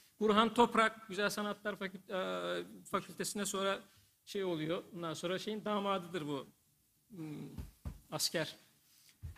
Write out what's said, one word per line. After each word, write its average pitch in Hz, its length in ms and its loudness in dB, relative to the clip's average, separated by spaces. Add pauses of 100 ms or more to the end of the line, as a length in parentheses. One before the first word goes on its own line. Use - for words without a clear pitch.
(200)
Burhan 214 340 6
Toprak, 226 540 6
Güzel 196 220 0
Sanatlar 208 460 -4
Fakülte-, 190 380 -8
e, 180 680 -4
Fakültesine 190 640 -2
sonra 196 340 0 (440)
şey 202 200 -4
oluyor, 165 380 0 (140)
ondan 165 180 -4
sonra 180 240 -2
şeyin 208 260 -6
damadıdır 196 640 0
bu, 143 200 -4 (640)
hmm, 156 400 -10 (640)
asker. 156 460 -2 (800)